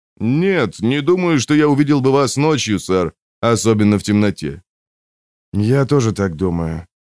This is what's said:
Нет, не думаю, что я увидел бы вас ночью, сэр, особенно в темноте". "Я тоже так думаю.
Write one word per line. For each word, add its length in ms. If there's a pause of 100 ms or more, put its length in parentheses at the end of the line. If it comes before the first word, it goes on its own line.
(200)
Нет, 600
не 220
думаю, 380
что 160
я 120
увидел 320
бы 120
вас 260
ночью, 420
сэр, 340 (280)
особенно 560
в 60
темноте". 580 (880)
"Я 340
тоже 280
так 220
думаю. 520 (260)